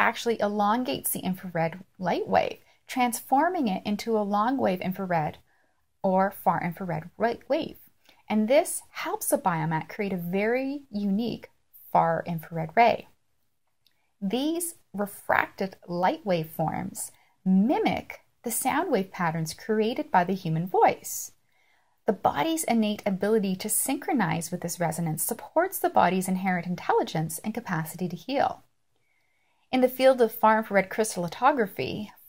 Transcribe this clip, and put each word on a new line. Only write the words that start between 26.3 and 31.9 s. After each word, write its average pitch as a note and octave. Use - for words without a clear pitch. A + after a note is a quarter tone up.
intelligence F3+
and G#3+
capacity F3
to F3
heal. -
In B3+
the B3+
field C4
of A3
far A3
infrared G3+
crystallography, G#3+